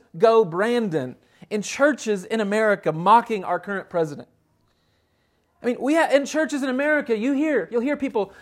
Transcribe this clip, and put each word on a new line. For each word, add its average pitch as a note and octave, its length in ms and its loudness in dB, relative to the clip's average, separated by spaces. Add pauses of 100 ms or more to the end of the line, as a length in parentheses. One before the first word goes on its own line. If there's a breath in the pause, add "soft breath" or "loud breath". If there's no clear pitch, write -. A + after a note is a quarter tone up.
(160)
go A3+ 300 6
Brandon." F3 720 -2 (340 soft breath)
In G#3 120 -2
churches A3 640 0
in A3 160 -2
America, G3+ 500 0
mocking G#3 500 2
our F3 160 -2
current G3 300 -8
president. D#3 400 -4 (1300)
I - 40 -4
mean, A#3+ 140 -2
we C#4 140 0
ha-, D#4+ 180 2
in C#4 140 4
churches D4 360 -4
in C#4 60 -2
America, C#4 480 0
you A#3+ 160 -2
hear, C4+ 400 0
you'll A#3 80 0
hear C#4 160 -2
people A#3 460 -4